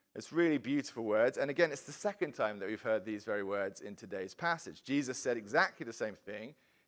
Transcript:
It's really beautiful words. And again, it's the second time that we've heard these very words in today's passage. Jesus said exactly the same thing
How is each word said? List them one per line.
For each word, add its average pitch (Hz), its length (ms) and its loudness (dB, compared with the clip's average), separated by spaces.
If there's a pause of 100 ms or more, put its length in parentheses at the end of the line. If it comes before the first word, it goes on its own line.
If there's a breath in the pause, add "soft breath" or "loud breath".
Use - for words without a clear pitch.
(140)
It's - 180 -12
really 160 260 4
beautiful 131 460 -2
words. 110 340 4
And 139 120 2
again, 156 220 4
it's 139 100 -6
the - 100 -12
second 180 420 -2
time 107 260 0
that 95 100 -4
we've 110 120 -4
heard 110 240 2
these 107 200 -4
very 104 180 0
words 98 380 -2
in 101 140 -10
today's 95 400 -8
passage. 165 480 -4
Jesus 131 340 0
said 120 200 0
exactly 127 480 2
the 113 80 -8
same 107 220 -4
thing 107 380 -12 (340 soft breath)